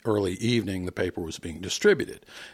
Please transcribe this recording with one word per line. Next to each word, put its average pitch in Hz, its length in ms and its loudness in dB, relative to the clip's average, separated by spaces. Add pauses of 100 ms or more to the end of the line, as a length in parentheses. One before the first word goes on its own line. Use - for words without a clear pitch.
early 101 300 2
evening, 101 500 0
the 90 80 -4
paper 90 300 -4
was 80 160 -8
being 82 220 -10
distributed. - 640 2 (280)